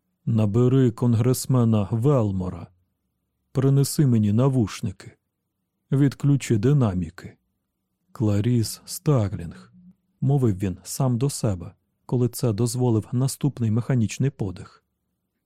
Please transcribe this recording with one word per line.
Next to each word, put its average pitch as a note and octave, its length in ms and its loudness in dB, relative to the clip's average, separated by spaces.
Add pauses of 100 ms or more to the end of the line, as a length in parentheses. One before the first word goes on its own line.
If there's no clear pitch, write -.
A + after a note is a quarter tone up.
(260)
"Набери A#2+ 640 2
конгресмена A#2 1000 2
Велмора. G#2+ 760 0 (880)
Принеси C#3 540 2
мені A2 260 2
навушники. B2 840 -2 (760)
Відключи C#3 680 2
динаміки". G#2 760 0 (760)
"Кларіс A2 720 0
Старлінг", G2 880 -4 (480)
мовив B2+ 380 0
він F#2+ 240 -6
сам B2 360 -2
до C#3 120 -2
себе, F2+ 440 -6 (320)
коли B2 220 0
це A#2+ 240 -2
дозволив A#2 600 0
наступний B2+ 580 -2
механічний A#2+ 600 -2
подих. - 540 -10 (600)